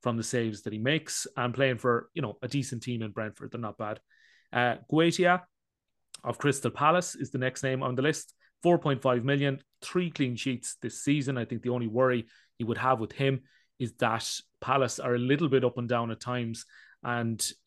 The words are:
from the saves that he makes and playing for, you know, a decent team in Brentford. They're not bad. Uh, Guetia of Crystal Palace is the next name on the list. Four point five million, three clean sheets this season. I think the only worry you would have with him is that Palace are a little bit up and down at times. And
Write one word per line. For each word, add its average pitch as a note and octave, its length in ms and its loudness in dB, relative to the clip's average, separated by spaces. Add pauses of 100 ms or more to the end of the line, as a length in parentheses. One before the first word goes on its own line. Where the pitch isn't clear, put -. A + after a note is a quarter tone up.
from A#2+ 140 0
the A2+ 80 -2
saves A2 380 -2
that G#2+ 100 -6
he G#2+ 80 -6
makes D3+ 560 -2
and A#2+ 180 0
playing B2+ 260 2
for, A#2+ 340 2
you E3 80 -4
know, G#2+ 200 -6
a B2+ 60 -8
decent B2 360 -4
team A#2+ 180 -4
in A2 100 -6
Brentford. G#2+ 400 -8
They're A#2 80 -8
not G#2+ 180 -8
bad. G#2+ 220 -6 (540)
Uh, A#2+ 220 2 (140)
Guetia E3+ 520 4 (800)
of A#2+ 140 -4
Crystal C#3 340 0
Palace E3+ 440 2
is - 160 -8
the C#3+ 60 -4
next B2+ 260 -4
name C3 200 -2
on B2+ 120 -2
the B2+ 60 0
list. D#3 320 0 (300)
Four F3 160 6
point C#3 220 0
five B2 240 2
million, C#3 340 2 (220)
three F3+ 280 -2
clean B2+ 280 -2
sheets B2 440 -4
this - 220 -10
season. C#3+ 340 2
I A#2 60 -2
think A2+ 180 -6
the B2 80 -4
only A#2+ 180 -2
worry B2 380 2 (320)
you A#2+ 80 -4
would A2 120 -2
have B2+ 240 2
with G#2+ 100 -4
him C3+ 300 0 (360)
is A#2+ 180 -4
that A2+ 320 0 (340)
Palace C3 360 2
are B2+ 180 0
a A#2+ 40 2
little C#3+ 300 2
bit B2+ 160 4
up B2 120 0
and A#2+ 120 -4
down A#2 200 0
at A2 120 -6
times. A#2+ 440 -4 (380)
And A#2 420 -2 (220)